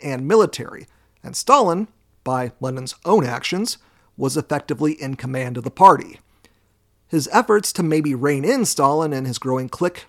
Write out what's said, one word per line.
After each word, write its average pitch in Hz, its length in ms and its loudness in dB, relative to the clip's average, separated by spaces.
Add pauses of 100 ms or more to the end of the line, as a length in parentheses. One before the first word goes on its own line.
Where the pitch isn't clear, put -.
and 135 260 -6
military, - 580 0 (360)
and - 120 -14
Stalin, 214 540 2 (360)
by 127 360 -4
Lenin's 131 340 -8 (100)
own 180 200 4
actions, 127 540 -4 (380)
was 135 200 -2
effectively 147 560 -2
in 135 240 -8
command 131 400 -6
of 120 80 -8
the 131 60 -6
party. 180 500 4 (880)
His 156 260 -2
efforts 214 420 2
to 185 80 -4
maybe 156 320 0
rein 139 300 0
in 240 200 2
Stalin 151 480 0
and 131 140 -4
his 123 120 -4
growing 131 300 -4
clique - 400 -4